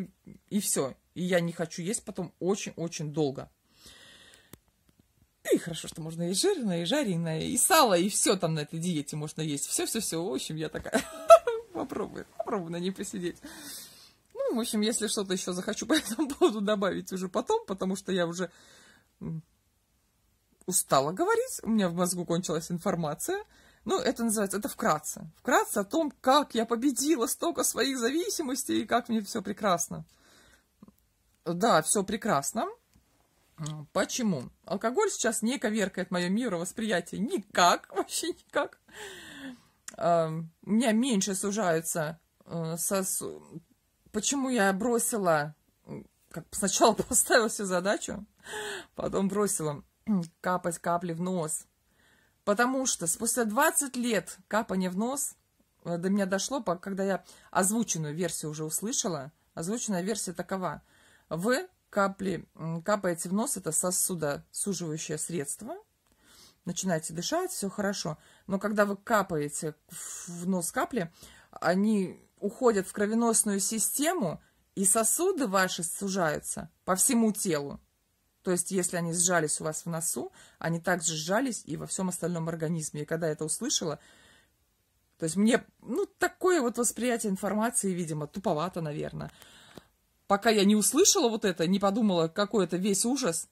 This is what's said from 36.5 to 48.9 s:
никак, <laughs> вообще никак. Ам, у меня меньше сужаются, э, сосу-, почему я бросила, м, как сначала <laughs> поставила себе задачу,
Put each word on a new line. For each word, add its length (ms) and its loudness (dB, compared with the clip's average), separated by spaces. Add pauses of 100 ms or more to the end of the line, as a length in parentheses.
никак, 680 4
<laughs> 60 -14
вообще 320 -2
никак. 500 -4 (1200)
Ам, 540 2 (160)
у 40 -4
меня 220 4
меньше 420 2
сужаются, 880 0 (260)
э, 320 -4
сосу-, 840 -4 (500)
почему 380 0
я 220 4
бросила, 800 2 (320)
м, 200 -14 (240)
как 220 -12
сначала 400 4
<laughs> 160 -2
поставила 420 4
себе 160 -4
задачу, 600 -2 (680)